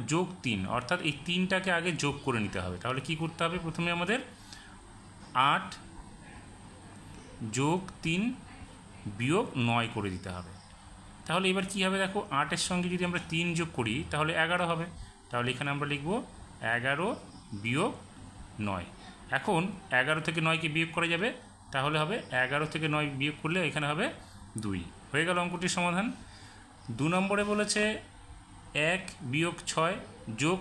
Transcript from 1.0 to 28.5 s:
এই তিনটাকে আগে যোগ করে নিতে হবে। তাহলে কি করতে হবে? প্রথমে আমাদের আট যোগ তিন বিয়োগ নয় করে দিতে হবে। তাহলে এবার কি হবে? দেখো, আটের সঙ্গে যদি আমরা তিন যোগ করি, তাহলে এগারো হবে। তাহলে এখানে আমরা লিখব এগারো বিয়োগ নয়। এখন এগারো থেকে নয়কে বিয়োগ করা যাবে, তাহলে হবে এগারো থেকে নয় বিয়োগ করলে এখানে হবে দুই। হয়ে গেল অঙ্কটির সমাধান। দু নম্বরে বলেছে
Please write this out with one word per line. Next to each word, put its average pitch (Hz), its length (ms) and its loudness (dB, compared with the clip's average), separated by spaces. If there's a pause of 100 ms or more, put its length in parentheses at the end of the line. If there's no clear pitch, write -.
এই 147 120 2 (120)
তিনটাকে 185 480 2
আগে 170 200 4
যোগ 139 220 2 (100)
করে 123 160 2
নিতে 98 200 0
হবে। 90 180 -2
তাহলে 127 220 -2
কি 165 160 -4
করতে 165 280 -2
হবে? 170 140 0
প্রথমে 170 320 -2
আমাদের 175 280 2 (1160)
আট 151 400 4 (1800)
যোগ 147 280 4 (220)
তিন 190 320 2 (840)
বিয়োগ 151 280 4 (100)
নয় 117 380 4
করে 101 160 0
দিতে 92 200 -6
হবে। 90 220 -8 (760)
তাহলে 185 220 2
এবার 190 180 2
কি 196 180 -4
হবে? 190 140 4
দেখো, 196 320 0
আটের 151 380 2
সঙ্গে 180 200 2
যদি 180 160 0
আমরা 175 240 0
তিন 170 260 2
যোগ 165 200 2
করি, 120 360 0
তাহলে 156 220 2
এগারো 170 340 4
হবে। 165 200 0 (440)
তাহলে 120 200 2
এখানে 143 200 0
আমরা 143 180 0
লিখব 143 200 -2 (520)
এগারো 131 480 2 (440)
বিয়োগ 120 400 2 (680)
নয়। 98 260 -2 (440)
এখন 160 300 4 (300)
এগারো 139 300 4
থেকে 165 200 0
নয়কে 160 280 2
বিয়োগ 165 240 0
করা 170 140 2
যাবে, 170 220 2 (440)
তাহলে 143 260 2
হবে 156 180 2 (140)
এগারো 131 360 2
থেকে 156 220 0
নয় 151 180 2
বিয়োগ 139 360 0
করলে 165 240 0
এখানে 147 200 0
হবে 151 200 2 (520)
দুই। 101 220 -2 (320)
হয়ে 151 120 4
গেল 175 140 4
অঙ্কটির 175 300 0
সমাধান। 180 380 2 (840)
দু 123 180 2
নম্বরে 196 360 4
বলেছে 208 380 2 (920)